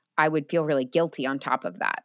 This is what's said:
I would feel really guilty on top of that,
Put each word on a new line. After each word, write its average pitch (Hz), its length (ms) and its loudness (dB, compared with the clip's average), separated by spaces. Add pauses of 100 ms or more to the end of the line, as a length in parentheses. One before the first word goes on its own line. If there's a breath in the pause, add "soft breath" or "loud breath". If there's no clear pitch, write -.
(180)
I 156 120 4
would 156 200 -2
feel 165 140 2
really 143 220 2
guilty 165 400 0
on 135 140 -2
top 131 260 -2
of - 140 -8
that, - 260 -2